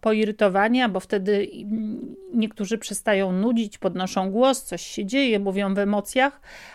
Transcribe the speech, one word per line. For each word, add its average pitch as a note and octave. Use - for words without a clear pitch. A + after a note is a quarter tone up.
poirytowania, G#3+
bo F#3
wtedy, G3+
mm, G#3+
niektórzy A3
przestają G3
nudzić, A3
podnoszą F#3
głos, B3+
coś -
się -
dzieje, A#3
mówią G3
w G3
emocjach, G#3